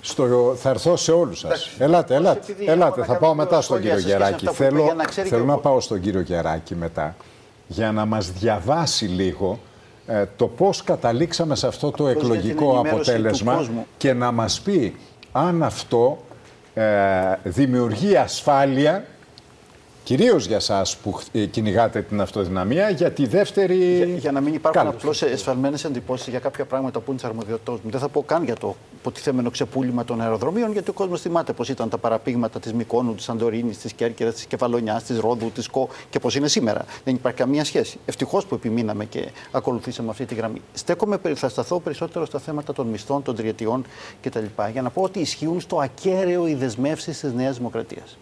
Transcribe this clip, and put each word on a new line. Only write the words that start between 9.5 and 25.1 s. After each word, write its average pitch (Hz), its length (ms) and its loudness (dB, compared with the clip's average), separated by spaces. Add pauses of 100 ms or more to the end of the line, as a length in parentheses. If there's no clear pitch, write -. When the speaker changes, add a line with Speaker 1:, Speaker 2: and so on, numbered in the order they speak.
Speaker 1:
ε, 104 180 0 (120)
το 120 100 2
πώς 170 360 2
καταλήξαμε 156 760 0
σε - 100 -2
αυτό 143 240 -2
το 147 180 0
Speaker 2:
Απλώς 127 40 4
για 113 80 2
την 123 100 0
Speaker 1:
εκλογικό 110 340 2
Speaker 2:
ενημέρωση 135 260 4
του 151 200 2
Speaker 1:
αποτέλεσμα 113 440 2
Speaker 2:
κόσμου. 117 320 -2 (100)
Speaker 1:
και 139 160 2
να 123 200 2
μας 113 280 0
πει 165 340 2 (380)
αν 165 300 2
αυτό, 123 560 2 (560)
ε, 110 80 0 (600)
δημιουργεί 123 760 2
ασφάλεια, 139 880 2 (1000)
κυρίως 156 420 4
για 98 140 0
σας 98 360 0
που 101 160 -6
χ-, - 100 -6 (100)
ε, 107 120 2
κυνηγάτε 107 580 2
την 104 180 -2
αυτοδυναμία, 98 680 0
για 165 200 2
τη 143 160 0
δεύτερη 185 500 2
Speaker 2:
Για, 180 300 4
για 170 260 -2
να 139 80 0
μην 147 140 0
υπάρχουν 160 280 2
Speaker 1:
κάλυψη. 143 240 0
Speaker 2:
απλώς 151 160 0